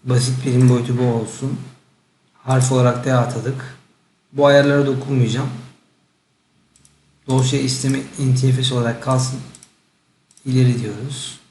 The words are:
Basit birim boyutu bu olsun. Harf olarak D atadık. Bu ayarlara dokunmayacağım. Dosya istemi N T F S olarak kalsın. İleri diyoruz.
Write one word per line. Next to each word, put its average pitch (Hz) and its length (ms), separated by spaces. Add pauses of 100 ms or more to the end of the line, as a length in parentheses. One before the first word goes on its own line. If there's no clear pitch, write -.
Basit 127 420
birim 127 240
boyutu 120 280
bu 127 60
olsun. 120 560 (720)
Harf 127 380
olarak 123 340
D 131 80
atadık. 123 640 (560)
Bu 143 140
ayarlara 143 380
dokunmayacağım. 127 640 (1800)
Dosya 131 320
istemi 135 440 (160)
N 131 160
T 127 160
F 127 120
S 131 120
olarak 117 280
kalsın. 131 360 (1040)
İleri 127 360
diyoruz. 107 580 (120)